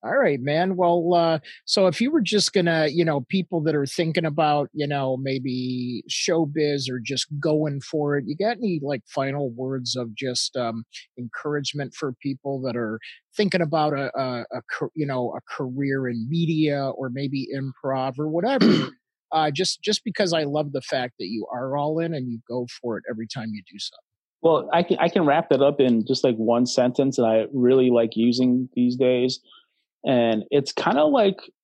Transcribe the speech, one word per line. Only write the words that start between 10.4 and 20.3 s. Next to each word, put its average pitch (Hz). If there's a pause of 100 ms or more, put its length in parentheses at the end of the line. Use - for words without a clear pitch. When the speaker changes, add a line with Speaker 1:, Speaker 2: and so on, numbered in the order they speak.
Speaker 1:
um, 117 (340)
encouragement 143
for 135
people 139
that 123
are 113 (360)
thinking 196
about 151
a, 139
a, 127
a 127 (100)
car-, -
you 151
know, 127
a - (160)
career 135
in 117
media 156 (160)
or 131
maybe 135
improv 135
or 156
whatever? 202
Speaker 2:
<clears throat> - (320)
Speaker 1:
Uh, 156
just, 170
just 208
because 196